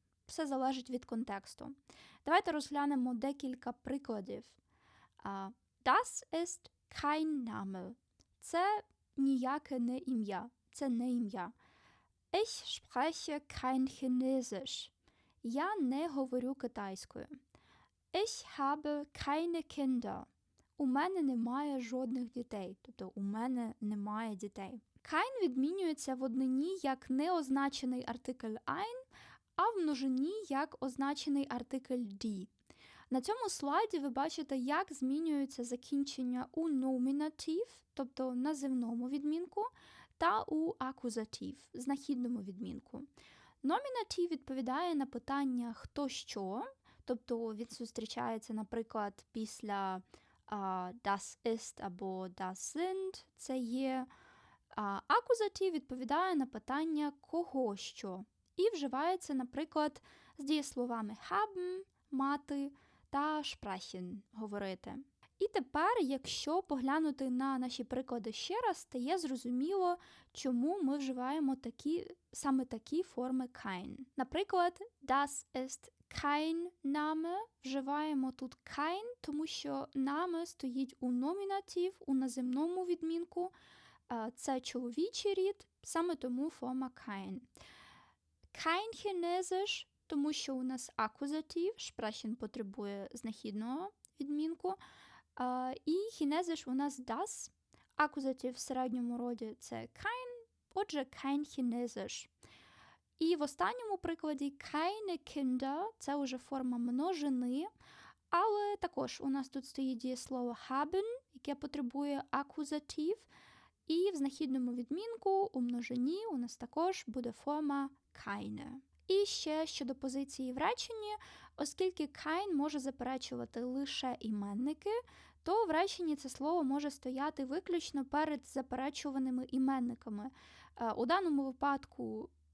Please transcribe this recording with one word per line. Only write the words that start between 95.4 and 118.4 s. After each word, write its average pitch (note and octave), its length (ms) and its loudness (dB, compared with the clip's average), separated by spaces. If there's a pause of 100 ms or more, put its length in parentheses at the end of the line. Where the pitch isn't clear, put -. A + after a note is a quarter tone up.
і D4+ 60 0
Chinesisch E4+ 800 2
у B3 40 0
нас C#4 260 0
das, B3+ 520 -4 (440)
акузатив C4+ 580 2
в B3 40 -12
середньому B3 600 0
роді A#3 420 -4
це - 160 -10
kein, A#4 680 -6 (280)
отже, - 260 0
kein C#4 400 0
Chinesisch. A#3+ 920 -2 (920)
І E4 160 6
в D4 60 0
останньому G4 560 0
прикладі D4+ 560 -2 (200)
keine F4+ 640 -2
Kinder, C4+ 460 2 (160)
це C#4+ 160 -2
вже C4 220 0
форма B3+ 400 -2
множини, C4 920 2 (640)
але G#4 480 4
також C#4 440 -4
у C#4 80 0
нас C4+ 200 0
тут C4+ 160 -8
стоїть C4 320 -2
дієслово B3 600 -4 (120)
haben, D#4 340 2 (300)
яке C#4+ 220 -4
потребує C#4+ 760 -2
«акузатив», D4+ 840 -2 (720)
і F4+ 220 4
в F4+ 40 -4
знахідному C4+ 580 0
відмінку G4 800 0
у C4 80 0
множині B3 720 0
у D4 60 -2
нас A#3+ 200 -4
також E4+ 500 0
буде A#3 240 -4
форма C#4+ 580 0 (360)
keine. G#3 420 -6 (400)